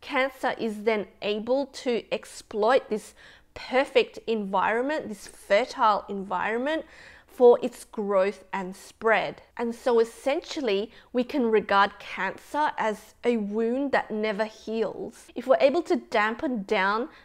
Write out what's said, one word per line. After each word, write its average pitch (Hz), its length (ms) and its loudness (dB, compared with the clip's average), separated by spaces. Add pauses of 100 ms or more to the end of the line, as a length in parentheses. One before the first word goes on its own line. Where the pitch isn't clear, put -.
cancer 269 580 -2
is 214 240 -6
then 208 240 0 (160)
able 226 420 -2
to 247 380 -4 (100)
exploit - 760 0
this - 260 -8 (380)
perfect 254 720 0
environment, 214 840 -2
this - 180 -14
fertile 214 800 0
environment 202 800 -4 (400)
for 240 380 8
its - 220 -6
growth 202 580 0 (100)
and 190 220 -6
spread. 190 640 0 (160)
And 233 160 -4
so 233 260 2
essentially, 233 920 -2 (200)
we 247 120 0
can 240 260 0
regard 202 480 2
cancer - 800 -4
as 214 460 -4
a 240 140 2
wound 226 560 -2
that 208 180 -2
never 214 340 -2
heals. - 880 -8
If 254 120 -8
we're 262 120 6
able 285 240 4
to 359 120 0
dampen 226 680 -2
down 208 460 0 (160)